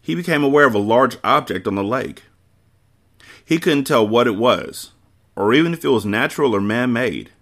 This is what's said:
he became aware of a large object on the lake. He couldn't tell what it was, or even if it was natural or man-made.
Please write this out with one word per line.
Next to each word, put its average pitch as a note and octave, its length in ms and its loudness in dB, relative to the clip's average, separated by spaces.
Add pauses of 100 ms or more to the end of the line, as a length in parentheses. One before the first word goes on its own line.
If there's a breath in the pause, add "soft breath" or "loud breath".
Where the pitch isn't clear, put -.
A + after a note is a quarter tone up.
he D#3+ 140 -6
became E3 300 -2
aware C#3+ 200 6
of A#2 100 2
a G2+ 40 2
large A#2 460 2
object A#2+ 420 -2
on G2 80 -4
the G2 80 -2
lake. A#2+ 400 -6 (1200 loud breath)
He E3 140 -2
couldn't D3+ 260 0
tell A#2+ 240 2
what A#2+ 200 2
it G#2 80 0
was, G#2 560 -2 (440)
or G#2 180 0
even E3 200 2
if D#3+ 120 -10
it D3 40 0
was A2 160 0
natural B2 480 -2
or G2 80 -2
man-made. A#2 720 -4 (100)